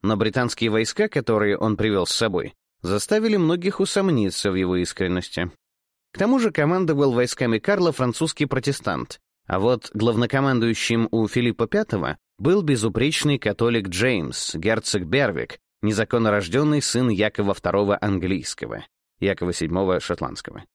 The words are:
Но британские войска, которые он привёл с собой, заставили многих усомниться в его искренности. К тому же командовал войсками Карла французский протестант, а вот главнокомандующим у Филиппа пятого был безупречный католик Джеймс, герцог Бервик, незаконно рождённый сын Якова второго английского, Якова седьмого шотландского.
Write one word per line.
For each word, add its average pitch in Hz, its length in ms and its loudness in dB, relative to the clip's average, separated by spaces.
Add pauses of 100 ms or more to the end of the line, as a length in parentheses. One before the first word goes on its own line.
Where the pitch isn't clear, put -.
Но 107 140 2
британские 113 540 0
войска, 110 380 0
которые 107 480 2
он 107 200 0
привёл 101 300 2
с - 60 -4
собой, 95 420 -2 (280)
заставили 214 540 0
многих 175 440 0
усомниться 147 720 0
в 92 40 -2
его 92 220 0
искренности. 90 760 -2 (600)
К - 60 -16
тому 240 200 2
же 226 120 0
командовал 151 600 2
войсками 120 460 0
Карла 185 320 2
французский 139 560 -2
протестант, 117 720 -4 (300)
а 92 100 0
вот 117 360 0
главнокомандующим 117 1160 0
у 110 160 2
Филиппа 117 400 0
пятого 92 520 -2 (200)
был 180 240 2
безупречный 135 760 0
католик 113 500 0
Джеймс, 90 680 -2
герцог 101 500 -2
Бервик, 87 540 -2 (240)
незаконно 110 480 2
рождённый 120 500 2
сын 127 280 0
Якова 104 440 0
второго 101 480 2
английского, 90 840 -2 (340)
Якова 90 340 0
седьмого 90 460 0
шотландского. - 680 -8 (100)